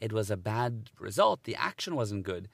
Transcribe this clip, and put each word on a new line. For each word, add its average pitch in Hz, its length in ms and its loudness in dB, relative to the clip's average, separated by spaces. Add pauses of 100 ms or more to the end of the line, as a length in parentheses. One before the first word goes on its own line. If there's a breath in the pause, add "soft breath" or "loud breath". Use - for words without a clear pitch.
It 110 100 -2
was 107 180 2
a 104 80 0
bad 113 520 -2 (100)
result. 101 460 2
The 113 100 -4
action - 400 -2
wasn't 104 280 0
good, 92 300 -4